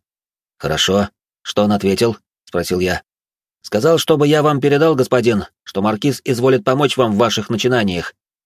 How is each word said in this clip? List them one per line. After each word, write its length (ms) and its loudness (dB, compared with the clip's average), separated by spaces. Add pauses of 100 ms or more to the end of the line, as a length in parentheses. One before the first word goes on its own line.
(580)
«Хорошо. 520 -2 (320)
Что 220 -2
он 80 2
ответил?» 440 0 (280)
спросил 360 -4
я. 220 -2 (600)
«Сказал, 360 0
чтобы 280 2
я 160 2
вам 180 2
передал, 360 2
господин, 480 0 (180)
что 200 -6
маркиз 420 -2
изволит 400 0
помочь 320 0
вам 160 0
в 60 0
ваших 320 0
начинаниях», 640 -2 (320)